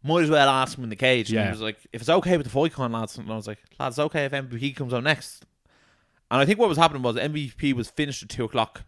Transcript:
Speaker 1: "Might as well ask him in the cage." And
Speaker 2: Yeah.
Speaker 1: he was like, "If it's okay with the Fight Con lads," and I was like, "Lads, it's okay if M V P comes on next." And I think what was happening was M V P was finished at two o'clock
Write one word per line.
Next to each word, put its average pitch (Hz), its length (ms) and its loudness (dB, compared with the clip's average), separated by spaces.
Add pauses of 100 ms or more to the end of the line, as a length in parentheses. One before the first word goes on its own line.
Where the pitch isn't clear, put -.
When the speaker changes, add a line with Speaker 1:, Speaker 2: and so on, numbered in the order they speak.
Speaker 1:
"Might 160 200 4
as 151 60 2
well 147 180 6
ask 131 300 2
him 131 80 -10
in 110 40 -6
the 107 60 -8
cage." 123 340 2
And 110 60 2
Speaker 2:
Yeah. 107 100 2
Speaker 1:
he 95 60 0
was 107 100 -6
like, 110 180 -6 (120)
"If 117 100 -10
it's - 80 -6
okay 175 280 4
with 143 80 -2
the 110 60 -10
Fight 147 220 2
Con 127 200 -4
lads," 113 240 -6
and 107 120 -12
I 110 60 -6
was 107 120 -10
like, 107 120 -12 (200)
"Lads, 131 180 -4
it's 147 80 2
okay 143 200 -2
if 135 80 -6
M 135 140 -6
V 120 100 -10
P 135 160 -4
comes 127 200 -4
on 123 100 0
next." - 420 -4 (840)
And 131 100 2
I 139 60 4
think 202 140 2
what 233 100 4
was 156 80 0
happening 151 260 4
was 117 140 0
M 147 160 -2
V 147 220 -6
P 143 180 0
was 120 160 -4
finished 143 340 -6
at 104 60 -20
two 120 160 -4
o'clock - 420 -2